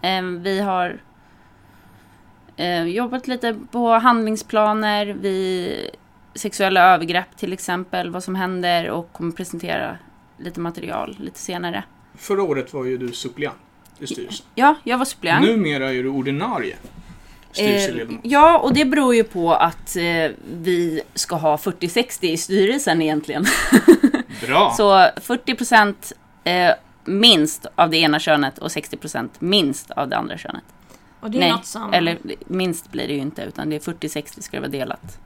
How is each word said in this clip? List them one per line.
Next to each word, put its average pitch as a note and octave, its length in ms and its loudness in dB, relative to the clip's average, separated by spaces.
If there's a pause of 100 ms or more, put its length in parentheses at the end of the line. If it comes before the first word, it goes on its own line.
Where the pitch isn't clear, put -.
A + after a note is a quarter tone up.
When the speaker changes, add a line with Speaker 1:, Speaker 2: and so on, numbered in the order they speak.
Speaker 1:
Ehm, F3+ 420 -4
vi F#3+ 160 -2
har, F#3 380 -2 (1600)
eh, F3 260 -2
jobbat A#3+ 440 -4
lite A#3 320 -4 (120)
på A#3+ 200 0
handlingsplaner, A3 1120 2 (160)
vi, F#3 680 -4 (460)
sexuella F#3+ 460 0 (120)
övergrepp F3 440 -2
till F#3 160 -6
exempel, F#3 580 -6
vad F3+ 120 -8
som F#3 120 -6
händer, F3+ 540 -2
och E3+ 240 -8
kommer E3+ 180 -8
presentera E3+ 680 -8 (400)
lite F3 220 -12
material - 600 -8
lite - 200 -14
senare. F3+ 440 -8 (340)
Speaker 2:
Förra G3+ 260 -2
året C3+ 300 -4
var C3 120 -6
ju B2+ 120 -4
du B2 160 -6
suppleant C3+ 440 -8 (420)
i C#3+ 80 -12
styrelsen. - 380 -12 (100)
Speaker 1:
Ja, B3 280 4
jag A#3+ 140 -2
var B3+ 80 0
suppleant. E3 400 2
Speaker 2:
Numera D3 480 0
är B2+ 100 -2
du C3 60 -2
ordinarie C#3 680 -4 (760)
styrelseledamot. - 720 -2
Speaker 1:
Eh, A#3 60 -2
ja, D#4 280 8
och - 140 2
det D4 120 4
beror C4 300 4
ju A3+ 80 6
på E3+ 300 0
att, - 420 0
eh, E3+ 360 0 (200)
vi E3+ 500 -2 (120)
ska - 220 -4
ha D3+ 220 2
fyrtio F3 320 -6
sextio G3+ 420 -2
i D#3+ 60 -2
styrelsen F#3+ 640 0
egentligen. D#3 440 -2 (480)
<laughs> - 540 2
Speaker 2:
Bra. C#3+ 300 4
Speaker 1:
Så G3 300 6 (140)
fyrtio B3+ 340 -4
procent, G#3+ 580 2 (300)
eh, F3 280 2 (340)
minst F#3+ 600 4 (100)
av E3 140 4
det D#3+ 80 0
ena D#3 220 2
könet C#3+ 380 0
och - 140 -8
sextio D3 260 -10
procent - 440 -10
minst E3+ 500 0
av C3+ 180 -4
det - 80 -2
andra - 200 -6
könet. - 260 -12 (560)
Speaker 3:
Och A3 120 -10
det A#3 60 -2
är - 20 0
Speaker 1:
Nej, F3 120 2
Speaker 3:
något G#3 140 -4
som A3 280 -8
Speaker 1:
eller E3+ 240 2 (300)
minst F3+ 440 -4
blir - 160 -6
det D3 60 -4
ju C#3+ 60 -4
inte, C#3 220 -8
utan - 280 -8
det D3+ 60 -4
är D3 40 -8
fyrtio F3 300 -8
sextio - 320 -10
ska - 160 -10
det B2+ 40 -6
vara C#3 100 -8
delat. - 540 -8